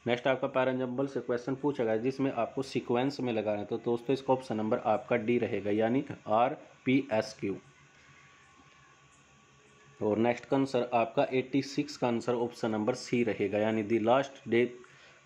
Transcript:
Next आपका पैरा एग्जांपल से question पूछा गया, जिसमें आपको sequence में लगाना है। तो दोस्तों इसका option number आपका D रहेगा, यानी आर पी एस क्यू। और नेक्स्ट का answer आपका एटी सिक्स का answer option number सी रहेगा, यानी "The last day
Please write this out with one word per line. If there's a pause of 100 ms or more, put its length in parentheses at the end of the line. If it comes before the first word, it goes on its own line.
Next
आपका
पैरा
एग्जांपल
से
question
पूछा
गया,
जिसमें
आपको
sequence
में
लगाना
है।
तो
दोस्तों
इसका
option
number
आपका
D
रहेगा,
यानी (220)
आर (280)
पी
एस
क्यू। (2500)
और
नेक्स्ट
का
answer
आपका
एटी
सिक्स
का
answer
option
number
सी
रहेगा,
यानी
"The
last
day (580)